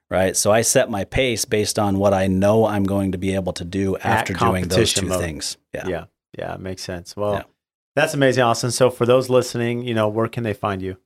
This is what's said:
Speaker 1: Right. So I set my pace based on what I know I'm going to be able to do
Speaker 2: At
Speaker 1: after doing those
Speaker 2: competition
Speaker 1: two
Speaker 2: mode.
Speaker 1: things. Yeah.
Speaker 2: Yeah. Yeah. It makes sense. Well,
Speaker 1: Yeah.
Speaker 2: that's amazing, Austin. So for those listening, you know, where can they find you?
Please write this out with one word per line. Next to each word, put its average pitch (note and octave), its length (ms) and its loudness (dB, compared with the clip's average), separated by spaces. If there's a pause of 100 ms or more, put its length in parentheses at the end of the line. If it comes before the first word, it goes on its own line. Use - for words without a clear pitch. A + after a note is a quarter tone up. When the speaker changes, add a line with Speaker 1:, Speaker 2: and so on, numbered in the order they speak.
Speaker 1:
Right. F2+ 260 2
So - 160 2
I A#2 100 4
set A#2 280 2
my G2 140 -4
pace B2 420 -2
based G#2+ 320 -2
on G2+ 220 0
what G2 160 4
I F#2+ 120 2
know G2+ 380 4
I'm G#2 200 0
going G2 260 -2
to F2+ 80 -6
be F#2+ 160 -4
able F#2 180 -4
to - 120 -12
do F#2+ 320 -2
Speaker 2:
At - 80 -10
Speaker 1:
after A2 280 0
doing F#2 300 0
those E2 60 -4 (240)
Speaker 2:
competition G2 100 -2
Speaker 1:
two F2 60 -2
Speaker 2:
mode. F2+ 120 -2
Speaker 1:
things. D#2+ 360 -8 (160)
Yeah. - 140 -10
Speaker 2:
Yeah. E2 180 -6 (320)
Yeah. F2 180 -8
It F#2+ 60 -14
makes F#2+ 200 -10
sense. F2 340 -12
Well, G#2 180 -2
Speaker 1:
Yeah. G2 100 -6 (520)
Speaker 2:
that's D3+ 200 2
amazing, C3 280 4
Austin. A#2 280 2
So B2 180 4
for B2 160 -2
those B2 240 4
listening, A#2+ 540 0
you B2 100 -4
know, A2 140 2
where A2+ 200 0
can A#2 160 -8
they G#2+ 100 -2
find G2 280 -6
you? F#2+ 240 -8